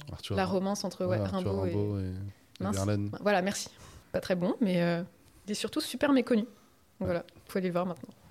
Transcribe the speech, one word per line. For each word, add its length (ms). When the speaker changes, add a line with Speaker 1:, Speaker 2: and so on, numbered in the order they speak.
Speaker 1:
Arthur 220
Speaker 2:
la 100
Speaker 1:
Ram-, 100
Speaker 2:
romance 300
entre, 220
Speaker 1:
ouais, 120
Speaker 2:
ouais, 40
Speaker 1:
Arthur 140
Speaker 2:
Rimbaud 140
et 40
Speaker 1:
Rimbaud 300
et, 20
et 600
Speaker 2:
Mince. 100
Speaker 1:
Verlaine. 360
Speaker 2:
Voilà, 220
merci. 260
Pas 80
très 160
bon, 260
mais, 220
euh, 200
il 60
est 20
surtout 260
super 320
méconnu. 320
Voilà, 220
Speaker 1:
Ouais. 40
Speaker 2:
faut 120
aller 100
le 60
voir 120
maintenant. 220